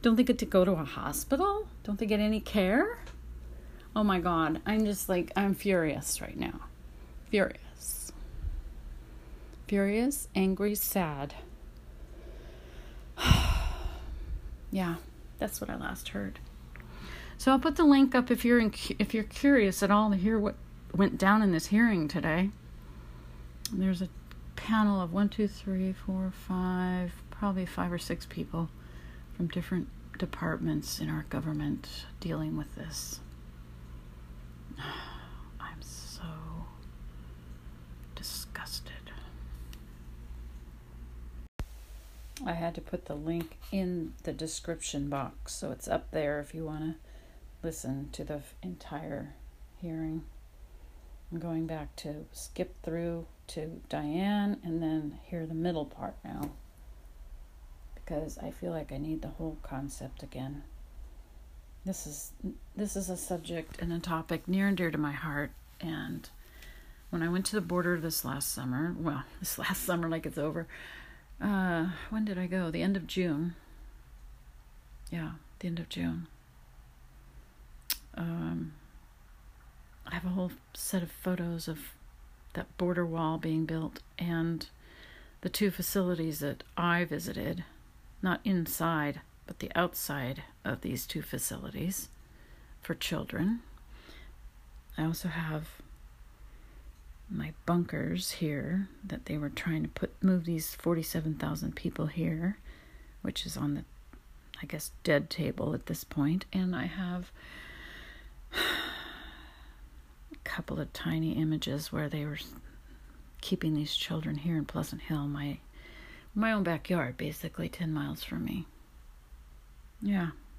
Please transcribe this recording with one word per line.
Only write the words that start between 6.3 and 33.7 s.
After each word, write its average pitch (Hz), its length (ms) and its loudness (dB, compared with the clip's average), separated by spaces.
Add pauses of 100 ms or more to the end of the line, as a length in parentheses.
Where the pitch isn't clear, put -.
now. - 240 -2 (720)
Furious. - 800 0 (1500)
Furious, 208 680 4
angry, 190 400 6
sad. 151 580 0 (1800)
<sighs> - 60 -2 (1500)
Yeah, 175 280 2 (420)
that's - 200 -2
what - 120 -4
I - 60 -4
last - 320 -4
heard. - 280 -4 (1000)
So - 120 8
I'll 269 80 10
put 311 180 4
the 339 80 12
link 269 280 12
up 247 160 6
if 240 160 6
you're 240 140 12
in, 220 140 6 (260)
if 208 160 4
you're 220 80 4
curious 226 580 8
at 196 80 6
all 208 220 10
to 196 60 6
hear 214 200 6
what 208 180 4 (380)
went 185 240 6
down 202 240 10
in 202 100 8
this 165 160 4
hearing 208 400 8
today. 175 440 4 (1200)
There's 190 320 2
a 180 60 -4 (460)
panel 208 460 4
of 170 100 0
one, 202 180 6
two, 208 180 2
three, 190 460 0
four, 185 380 0
five, 180 840 0 (180)
probably 190 340 0
five 175 260 0
or 175 60 0
six - 280 -4
people 160 440 -2 (680)
from 175 120 2
different 175 400 0 (320)
departments 160 800 0
in 156 100 -2
our 156 200 0
government 151 760 -2 (140)
dealing 156 380 0
with - 180 -4
this. - 460 -6 (1600)